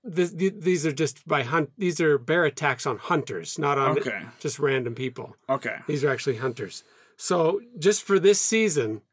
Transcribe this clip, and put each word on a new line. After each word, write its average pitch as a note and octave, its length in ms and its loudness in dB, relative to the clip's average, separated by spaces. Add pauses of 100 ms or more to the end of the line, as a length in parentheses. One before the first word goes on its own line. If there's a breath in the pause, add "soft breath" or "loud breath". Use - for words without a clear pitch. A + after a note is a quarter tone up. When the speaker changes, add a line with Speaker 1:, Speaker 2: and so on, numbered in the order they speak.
Speaker 1:
this, F3 300 -2
th-, F#3+ 240 0
these E3 280 0
are D#3 60 2
just C#3 340 -4
by D3 180 0
hunt-, D3 340 0
these F3+ 240 -2
are D3+ 160 4
bear D#3 260 2
attacks C#3 420 -2
on A#2 120 -2
hunters, - 600 -4
not C#3+ 200 0
on C#3 200 2
Speaker 2:
Okay. G#2 260 -4 (160)
Speaker 1:
just C#3+ 200 -6
random C3 340 0
people. B2 440 -8 (120)
Speaker 2:
Okay. B2+ 280 -2 (100)
Speaker 1:
These D3 160 -2
are D3 60 2
actually B2 280 -2
hunters. A#2 460 -8 (320 soft breath)
So F3+ 460 2 (180)
just G3 240 2
for G3 160 4
this G3 220 6
season D3 600 2 (120)